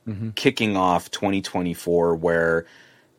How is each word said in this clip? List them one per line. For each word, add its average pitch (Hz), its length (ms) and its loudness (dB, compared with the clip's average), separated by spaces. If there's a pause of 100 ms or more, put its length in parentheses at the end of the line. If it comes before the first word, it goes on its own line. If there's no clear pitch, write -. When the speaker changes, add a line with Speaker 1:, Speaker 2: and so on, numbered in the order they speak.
Speaker 1:
Mm-hmm. 110 220 -8
Speaker 2:
kicking 110 460 0
off 90 360 2
twenty 98 300 -2
twenty-four 87 720 0
where 82 500 2 (520)